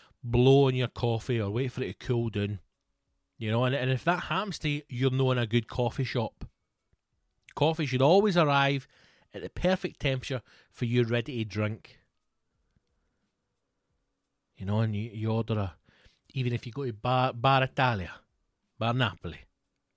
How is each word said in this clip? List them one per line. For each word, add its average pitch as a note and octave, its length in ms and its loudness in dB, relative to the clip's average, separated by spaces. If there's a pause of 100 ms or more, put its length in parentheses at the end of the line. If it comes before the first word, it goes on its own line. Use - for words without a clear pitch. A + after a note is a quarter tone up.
(240)
blow C3 420 6
on C3 80 2
your B2+ 140 0
coffee A#2 520 -2
or G2+ 100 -2
wait B2 200 -2
for B2+ 140 -6
it F#2+ 160 -8
to - 60 -16
cool A#2 220 0
down. G#2 300 -2 (800)
You A2 140 -2
know, A#2+ 100 2
and, B2+ 100 2
and C3 200 0
if B2+ 100 -2
that F3 220 0
happens F#3+ 360 -4
to D#3 80 -2
you, D3 200 -2
you're B2 240 0
not C3 180 2
in B2+ 80 0
a A#2 80 0
good A2+ 220 0
coffee B2 340 -2
shop. - 420 -4 (1080)
Coffee D#3 320 0
should B2+ 160 0
always F#3 340 6
arrive C#3 520 2 (440)
at F#2+ 100 -12
the E2+ 60 -10
perfect - 520 -2
temperature C3 420 -4 (300)
for - 140 -4
you A#2+ 180 2
ready A#2+ 340 -2
to A2 100 -4
drink. G#2+ 520 -6 (2500)
You F#2+ 100 -12
know, G#2 140 2
and A2 160 0
you, G#2+ 180 -4
you A2 160 -4
order A2+ 260 -2
a, G2 180 -4 (600)
even B2 180 -2
if A#2+ 140 -4
you A#2 60 -10
go C#3 120 -6
to B2 80 -4
Bar, B2+ 400 0
Bar C3 300 2
Italia, B2 480 0 (680)
Bar A2+ 180 -2
Napoli, G2 440 -4 (580)